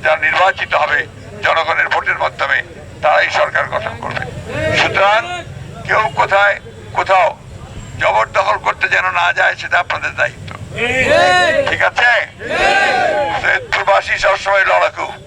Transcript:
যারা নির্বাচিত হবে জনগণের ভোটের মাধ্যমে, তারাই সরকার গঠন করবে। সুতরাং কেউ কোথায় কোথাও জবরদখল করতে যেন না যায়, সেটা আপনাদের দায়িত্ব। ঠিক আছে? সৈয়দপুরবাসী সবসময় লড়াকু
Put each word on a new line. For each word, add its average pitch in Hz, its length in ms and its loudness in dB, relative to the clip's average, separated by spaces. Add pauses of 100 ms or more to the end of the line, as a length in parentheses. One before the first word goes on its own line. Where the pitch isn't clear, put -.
যারা 156 120 4
নির্বাচিত 175 600 0
হবে 147 320 0 (360)
জনগণের 160 460 0
ভোটের 165 280 -2
মাধ্যমে, 139 460 -2 (380)
তারাই 165 280 4
সরকার 139 380 0
গঠন 135 300 -6
করবে। - 280 -8 (520)
সুতরাং 226 680 2 (440)
কেউ 220 280 2
কোথায় 202 440 2 (340)
কোথাও 196 440 2 (640)
জবরদখল 202 580 2
করতে - 300 -2
যেন 185 240 0
না 175 220 2
যায়, 185 220 2
সেটা 170 240 0
আপনাদের 151 360 -4
দায়িত্ব। - 400 -4 (1120)
ঠিক - 140 0
আছে? 226 440 2 (1120)
সৈয়দপুরবাসী 196 760 0
সবসময় 196 480 2
লড়াকু 175 460 0 (160)